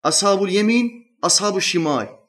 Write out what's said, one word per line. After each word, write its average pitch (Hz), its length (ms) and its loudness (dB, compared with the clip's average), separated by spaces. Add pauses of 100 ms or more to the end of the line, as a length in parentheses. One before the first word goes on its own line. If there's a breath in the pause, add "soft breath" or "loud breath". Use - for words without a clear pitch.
Ashabul 196 460 0
yemin, 226 580 0 (160)
ashabu 190 380 0
şimal. 151 460 -2 (220)